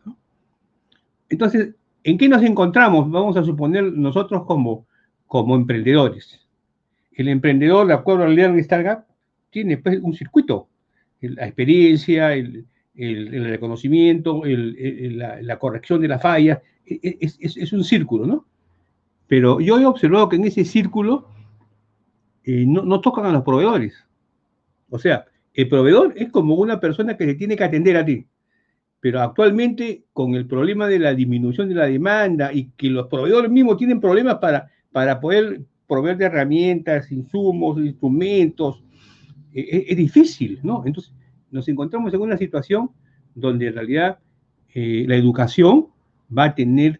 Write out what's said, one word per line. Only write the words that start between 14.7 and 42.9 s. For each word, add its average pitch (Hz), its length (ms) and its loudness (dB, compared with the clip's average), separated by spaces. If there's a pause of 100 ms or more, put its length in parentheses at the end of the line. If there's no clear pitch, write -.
el, 127 400 -10
la, 113 240 -12
la 120 160 -8
corrección 131 420 -4
de 160 80 0
la 131 120 -2
falla, 156 420 2 (240)
e-, - 160 -10
e-, 175 180 -8
es, 156 220 -6
es, 165 160 -8
es 180 160 -8
un 190 100 0
círculo, 127 440 -2
¿no? 285 180 -4 (800)
Pero 127 340 4
yo 208 200 4
he 269 60 6
observado 208 440 2
que 175 60 -2
en 190 100 0
ese 196 180 0
círculo, 214 640 -2 (1160)
eh, 123 220 0
no, 165 180 2
no 185 180 0
tocan 226 240 0
a 185 60 0
los 139 120 0
proveedores. 143 640 0 (840)
O 120 100 -10
sea, 160 260 -2 (300)
el 131 120 0
proveedor 143 480 4
es 226 140 -8
como 156 240 0
una 208 260 -2
persona 214 380 -4
que 175 80 -4
se 143 100 -2
tiene 208 220 -6
que 208 60 -2
atender 170 340 2
a 160 80 0
ti. 139 220 -4 (720)
Pero 127 220 -2
actualmente, 214 920 -2
con 127 220 -4
el 127 120 -4
problema 180 400 -2
de 196 120 0
la 147 160 0
disminución 123 520 -2
de 185 80 -4
la 160 100 0
demanda 160 680 -2
y 131 240 -6
que 135 120 -2
los 127 180 -4
proveedores 202 420 0
mismos 240 280 2
tienen 247 220 0
problemas 214 360 2
para, 147 340 -2 (220)
para 131 280 -2
poder 196 440 -2 (240)
proveer 156 300 -2
de 190 80 0
herramientas, 160 840 -2
insumos, 165 640 -4
instrumentos, 156 1080 -2 (720)
eh, 127 160 -10
es, 185 200 -2
es 180 80 -2
difícil, 151 640 2
¿no? 214 220 -4
Entonces, - 280 -8 (380)
nos 131 180 -8
encontramos 160 440 -6
en 190 80 -2
una 214 160 -4
situación 190 540 -4 (440)